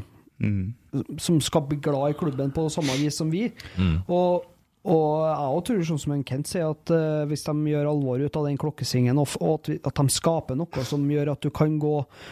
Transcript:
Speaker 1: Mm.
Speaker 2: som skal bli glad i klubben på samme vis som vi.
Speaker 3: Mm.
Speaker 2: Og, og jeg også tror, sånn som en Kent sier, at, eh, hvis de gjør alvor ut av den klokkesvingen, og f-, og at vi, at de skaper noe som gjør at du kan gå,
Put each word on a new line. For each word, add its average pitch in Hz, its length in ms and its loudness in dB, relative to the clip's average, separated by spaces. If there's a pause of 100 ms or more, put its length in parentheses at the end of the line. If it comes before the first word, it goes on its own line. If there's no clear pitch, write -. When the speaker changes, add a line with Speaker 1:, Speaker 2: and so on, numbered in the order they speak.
(400)
Speaker 1:
Mm. 101 320 0 (460)
Speaker 2:
som 165 220 2
skal 160 220 0
bli 147 140 -2
glad 143 340 0
i 151 60 -2
klubben 139 360 -2
på 160 180 -2
samme 147 260 -2
vis 147 200 0
som 160 140 -2
vi. 202 200 0 (260)
Speaker 3:
Mm. 90 220 2 (100)
Speaker 2:
Og, 180 380 2 (360)
og 156 440 2
jeg 156 100 0
også 147 300 0
tror, 220 180 0
sånn 160 160 -2
som 147 140 -2
en 143 100 0
Kent 139 240 -4
sier, 165 220 -2
at, - 200 -4
eh, 156 380 2
hvis 147 160 -4
de 156 80 -2 (160)
gjør 147 220 2
alvor 139 340 0
ut 143 140 -4
av 147 80 0
den 143 100 0
klokkesvingen, 127 640 2
og 143 80 2
f-, - 100 -6
og 160 220 2
at - 80 -16
vi, 151 160 -2
at 139 100 -4
de 143 140 2
skaper 151 480 0
noe 143 320 -4
som 143 220 -2
gjør 147 220 0
at 139 100 -6
du 147 80 -2
kan 156 280 2
gå, 147 280 0 (260)